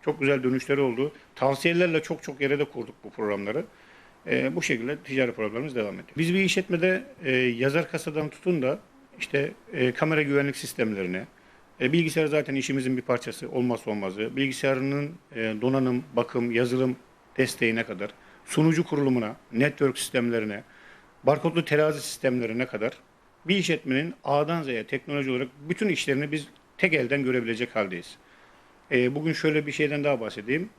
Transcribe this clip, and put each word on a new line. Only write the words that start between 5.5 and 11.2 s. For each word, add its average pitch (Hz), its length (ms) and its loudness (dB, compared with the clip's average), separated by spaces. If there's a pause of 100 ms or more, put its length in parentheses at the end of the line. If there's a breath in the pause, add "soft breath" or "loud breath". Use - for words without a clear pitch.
devam 104 200 -4
ediyor. 92 140 -14 (100)
Biz 165 160 2
bir 196 60 4
işletmede, 185 640 2 (200)
e, 131 120 0
yazar 127 540 2
kasadan 156 380 -4
tutun 170 340 0
da 139 160 0 (400)
işte, - 340 -2 (200)
e, 127 200 2
kamera 156 300 2
güvenlik 139 340 0
sistemlerine, 98 680 -4 (540 soft breath)